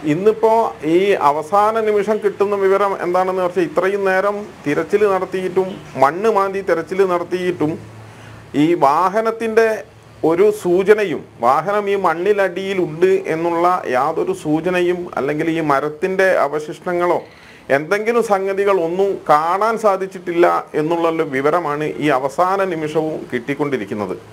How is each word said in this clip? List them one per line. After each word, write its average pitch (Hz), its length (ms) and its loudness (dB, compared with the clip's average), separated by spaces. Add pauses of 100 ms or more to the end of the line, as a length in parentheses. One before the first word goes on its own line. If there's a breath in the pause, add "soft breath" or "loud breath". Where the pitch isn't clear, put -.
(120)
ഇന്നിപ്പോ 214 400 2 (400)
ഈ 175 80 4 (280)
അവസാന 202 460 2 (140)
നിമിഷം 208 340 0
കിട്ടുന്ന 202 400 0
വിവരം 196 300 2 (120)
എന്താണെന്ന് 185 380 0
വെച്ചാൽ 180 260 0
ഇത്രയും 190 400 0
നേരം 190 280 2 (280)
തിരച്ചിൽ 160 380 0 (100)
നടത്തിയിട്ടും 185 560 -2 (340)
മണ്ണ് 175 340 2
മാന്തി 196 320 0
തിരച്ചിൽ 170 320 0 (120)
നടത്തിയിട്ടും 175 600 -2 (880 loud breath)
ഈ - 20 6 (220)
വാഹനത്തിൻ്റെ 220 800 2 (640)
ഒരു 175 160 4 (160)
സൂചനയും, 180 580 2 (240)
വാഹനം 160 480 2
ഈ - 20 0 (120)
മണ്ണിലടിയിലുണ്ട് 185 1040 0 (240)
എന്നുള്ള 170 320 0 (300)
യാതൊരു 165 380 -2 (100)
സൂചനയും 175 540 0 (200)
അല്ലെങ്കിൽ 151 380 -2
ഈ 165 40 -2 (120)
മരത്തിൻ്റെ 165 560 0 (180)
അവശിഷ്ടങ്ങളോ 156 720 -2 (580 loud breath)
എന്തെങ്കിലും 214 560 0
സംഗതികൾ 196 540 0
ഒന്നും 190 260 0 (160)
കാണാൻ 180 560 2
സാധിച്ചിട്ടില്ല 185 640 0 (340)
എന്നുള്ളൊരു 165 460 0 (100)
വിവരമാണ് 151 520 0 (180)
ഈ - 20 2 (100)
അവസാന 180 540 0
നിമിഷവും 156 420 -2 (200)
കിട്ടിക്കൊണ്ടിരിക്കുന്നത്. 117 840 -4 (160)